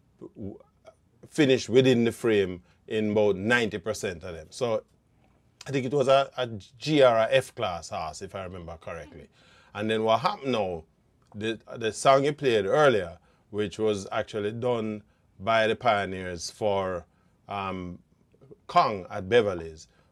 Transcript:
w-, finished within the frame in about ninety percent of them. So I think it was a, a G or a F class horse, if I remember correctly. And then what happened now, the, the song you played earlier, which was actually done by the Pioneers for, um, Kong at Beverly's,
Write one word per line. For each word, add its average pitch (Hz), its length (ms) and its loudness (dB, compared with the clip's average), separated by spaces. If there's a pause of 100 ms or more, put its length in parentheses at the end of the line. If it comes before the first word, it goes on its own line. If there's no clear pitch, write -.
(340)
w-, 98 240 -14 (680)
finished 131 400 4
within 123 360 6
the 113 80 2
frame 98 500 0 (260)
in 107 240 -2
about 104 240 4
ninety 107 420 0
percent 95 460 -8
of 92 100 -12
them. 76 160 -14
So 113 320 -4 (840)
I - 40 -10
think 131 160 -2
it 123 60 -4
was 139 160 2
a, 135 280 4
a 127 120 -4 (300)
G 147 260 4
or 120 120 6
a 110 140 2
F 135 240 0
class 90 360 -6
horse, 80 320 -8
if 95 120 -12
I 98 80 -8
remember 87 380 -12
correctly. 80 480 -14 (460)
And 107 140 -4
then 110 140 0
what 113 180 4
happened 151 320 -2
now, 92 300 -2 (540)
the, 107 220 -4 (180)
the 113 160 -4
song 139 320 4
you 151 80 0
played 120 340 0
earlier, 107 500 2 (340)
which 104 280 -4
was 107 320 -2
actually 107 420 -4
done 113 500 -4 (360)
by 110 300 2
the 113 80 0
Pioneers 92 720 -2
for, 95 560 -2 (420)
um, 95 500 -8 (680)
Kong 120 440 2
at 104 180 -8
Beverly's, 92 580 0 (260)